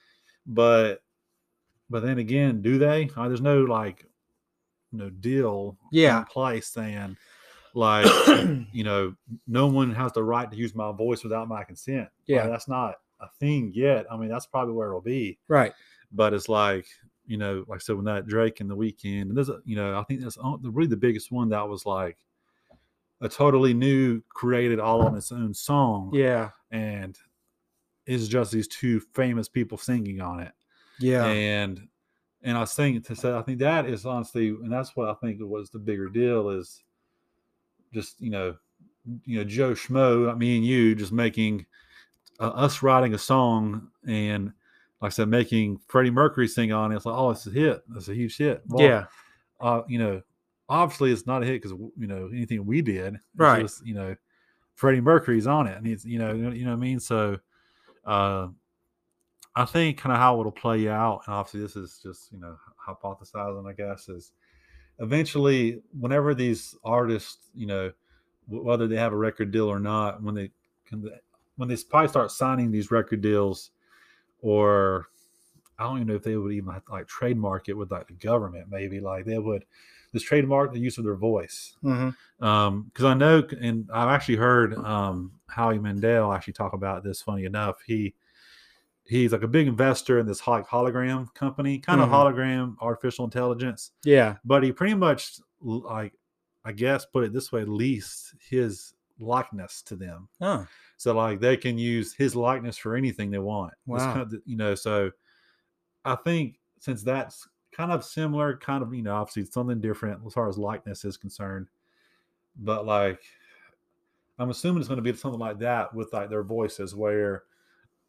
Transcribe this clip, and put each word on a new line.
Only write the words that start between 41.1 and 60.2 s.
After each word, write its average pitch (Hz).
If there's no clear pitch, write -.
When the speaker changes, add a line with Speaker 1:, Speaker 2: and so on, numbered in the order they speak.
Speaker 1:
making, 110
uh, 113
us 139
writing 127
a 104
song 113
and, 104
like 104
I -
said, 110
making 110
Freddie 127
Mercury 135
sing 113
on 107
it. 107
It's 101
like, 113
"Oh, 131
it's 110
a 101
hit. 135
It's 92
a 101
huge 117
hit." 147
Well, 127
Speaker 2:
Yeah. 107
Speaker 1:
uh, 120
you 120
know, 101
obviously 143
it's 110
not 127
a -
hit 127
'cause, 98
w-, 101
you 110
know, 95
anything 110
we 139
did. 101
It's 147
Speaker 2:
Right. -
Speaker 1:
just, 107
you 113
know, 95
Freddie 131
Mercury's 127
on 143
it, 92
and 110
he's, 110
you 117
know, 110
you 113
know, 123
you 120
know 123
what 117
I -
mean? 127
So, 104
uh, 98
I 123
think 160
kinda 127
how 123